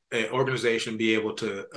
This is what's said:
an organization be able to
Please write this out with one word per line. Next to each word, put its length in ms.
an 180
organization 680
be 180
able 200
to 320